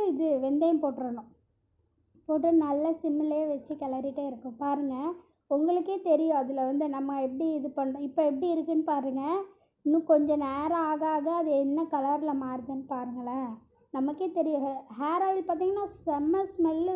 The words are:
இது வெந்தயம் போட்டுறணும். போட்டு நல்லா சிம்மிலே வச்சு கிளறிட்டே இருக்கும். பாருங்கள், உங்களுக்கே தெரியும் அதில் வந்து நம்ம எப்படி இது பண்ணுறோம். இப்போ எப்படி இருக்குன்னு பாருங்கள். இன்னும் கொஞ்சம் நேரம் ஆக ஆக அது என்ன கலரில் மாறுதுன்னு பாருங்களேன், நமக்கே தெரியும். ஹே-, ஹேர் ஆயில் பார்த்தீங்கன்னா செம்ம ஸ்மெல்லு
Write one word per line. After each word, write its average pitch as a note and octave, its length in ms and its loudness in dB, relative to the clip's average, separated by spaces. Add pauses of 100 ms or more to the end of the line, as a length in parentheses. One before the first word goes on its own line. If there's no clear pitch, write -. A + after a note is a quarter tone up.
இது D#4 180 0 (180)
வெந்தயம் D4+ 380 4
போட்டுறணும். B3 460 -4 (1000)
போட்டு D#4 200 4 (160)
நல்லா D4 260 2 (120)
சிம்மிலே D4+ 380 0 (120)
வச்சு C#4+ 200 -6 (100)
கிளறிட்டே C4+ 440 -4
இருக்கும். B3+ 360 -10
பாருங்கள், C#4+ 500 -2 (380)
உங்களுக்கே E4+ 520 2
தெரியும் D#4+ 380 2
அதில் C4 300 -2
வந்து C#4+ 180 0
நம்ம C#4 340 -4
எப்படி C4 240 -2 (120)
இது C#4 100 -4 (100)
பண்ணுறோம். C4+ 300 -2
இப்போ D#4+ 220 0
எப்படி C#4 240 -2
இருக்குன்னு D#4+ 360 0
பாருங்கள். C#4 480 -2 (480)
இன்னும் D#4+ 240 2
கொஞ்சம் D4 340 4
நேரம் D#4 460 0
ஆக D4+ 140 -2 (120)
ஆக D4 200 -2
அது D#4+ 220 0
என்ன C#4 220 2 (120)
கலரில் C#4+ 500 0
மாறுதுன்னு C4 520 -8
பாருங்களேன், B3 560 -6 (440)
நமக்கே D4 420 -2
தெரியும். D4+ 280 0
ஹே-, C4+ 200 -6 (160)
ஹேர் E4 260 0
ஆயில் F#4+ 220 2
பார்த்தீங்கன்னா F#4 360 0 (220)
செம்ம D#4 340 2 (120)
ஸ்மெல்லு E4 440 2